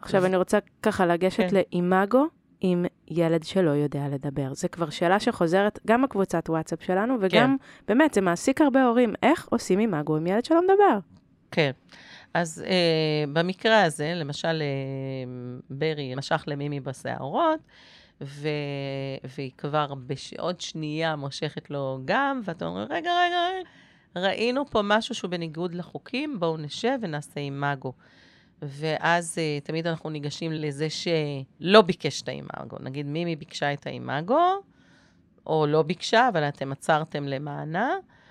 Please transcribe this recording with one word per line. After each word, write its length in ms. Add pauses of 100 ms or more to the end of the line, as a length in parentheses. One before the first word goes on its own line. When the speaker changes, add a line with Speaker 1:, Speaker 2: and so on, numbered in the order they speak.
Speaker 1:
עכשיו 200
Speaker 2:
ו- 40
Speaker 1:
אני 100
רוצה 220 (240)
ככה 240
לגשת 440
Speaker 2:
כן. 60
Speaker 1:
לאימאגו, 680 (360)
עם 240 (260)
ילד 320
שלא 280
יודע 380
לדבר. 460
זה 140
כבר 220
שאלה 300
שחוזרת 680
גם 160
בקבוצת 480
וואטסאפ 320
שלנו, 380
וגם, 400
Speaker 2:
כן. 280
Speaker 1:
באמת, 260
זה 60
מעסיק 400
הרבה 240
הורים. 380
איך 260
עושים 320
אימאגו 360
עם 100
ילד 180
שלא 200
מדבר? 340 (520)
Speaker 2:
כן. 200 (640)
אז, 320
אה, 80 (580)
במקרה 500
הזה, 340
למשל, 460
אה, 680 (400)
ברי 440
משך 320
למימי 340
בשערות, 800 (600)
ו-, 280 (880)
והיא 220
כבר 360 (120)
בש-, 280
עוד 260
שנייה 560
מושכת 540
לו 340
גם, 400
ואתה 220
אומר, 240
"רגע, 200 (160)
רגע, 100 (120)
רגע, 200 (600)
ראינו 380
פה 180
משהו 300
שהוא 160
בניגוד 440
לחוקים, 680
בואו 160
נשב 460
ונעשה 380
אימאגו." 520 (720)
ואז, 760
אה, 260
תמיד 220
אנחנו 240
ניגשים 420
לזה 380
שלא 920
ביקש 400
את 60
האימאגו. 520
נגיד, 260
מימי 300
ביקשה 360
את 140
האימאגו, 540 (1080)
או 200
לא 160
ביקשה, 460
אבל 140
אתם 300
עצרתם 520
למענה, 720 (360)